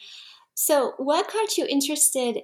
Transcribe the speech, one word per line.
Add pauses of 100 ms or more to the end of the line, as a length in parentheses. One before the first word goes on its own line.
(540)
so
what
got
you
interested